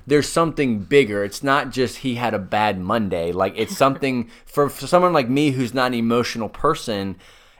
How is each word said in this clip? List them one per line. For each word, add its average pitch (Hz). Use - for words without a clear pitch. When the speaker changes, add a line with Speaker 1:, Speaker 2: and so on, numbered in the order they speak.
Speaker 1:
there's 139
something 139
bigger." 104
It's -
not 139
just 120
he 127
had 117
a 104
bad 104
Monday. 90
Like, 95
it's 110
Speaker 2:
<laughs> 139
Speaker 1:
something 135
for, 143
for -
someone 180
like 139
me 143
who's 127
not 127
an 127
emotional 117
person, 101